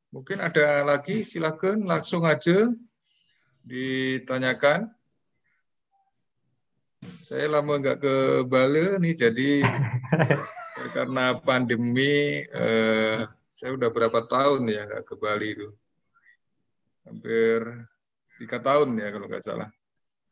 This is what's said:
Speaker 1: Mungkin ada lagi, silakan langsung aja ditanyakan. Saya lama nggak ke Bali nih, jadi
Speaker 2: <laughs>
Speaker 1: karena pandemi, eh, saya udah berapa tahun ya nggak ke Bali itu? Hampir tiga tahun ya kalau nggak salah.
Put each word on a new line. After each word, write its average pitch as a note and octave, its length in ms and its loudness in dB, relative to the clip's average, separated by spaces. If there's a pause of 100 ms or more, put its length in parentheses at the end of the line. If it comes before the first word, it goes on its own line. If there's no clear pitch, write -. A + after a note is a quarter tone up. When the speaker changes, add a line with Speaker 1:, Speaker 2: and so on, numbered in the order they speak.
(140)
Speaker 1:
Mungkin D#3 240 -10
ada D3 480 2
lagi, F3 400 0
silakan E3+ 640 -2
langsung E3 320 0
aja E3+ 480 4 (960)
ditanyakan. C3 1200 0 (2500)
Saya C#3 240 -4
lama D3 320 0
nggak C3 160 -2
ke C#3 160 0 (320)
Bali C#3 560 2
nih, E3 160 2
jadi B2 320 2 (720)
Speaker 2:
<laughs> - 720 -2
Speaker 1:
karena B2+ 460 0
pandemi, C3 1040 0
eh, A2 800 0 (240)
saya B2+ 240 -8
udah B2 160 0
berapa A#2 400 2
tahun C3 400 2
ya G#2+ 160 -4
nggak G#2 180 -10
ke - 140 -16
Bali G#2+ 300 -2 (100)
itu? G#2 100 -12 (1400)
Hampir A2+ 540 0 (800)
tiga A#2+ 240 -10
tahun C3+ 320 2
ya G#2 160 -4
kalau G2+ 160 -10
nggak G2+ 180 -10
salah. G#2+ 240 -8 (640)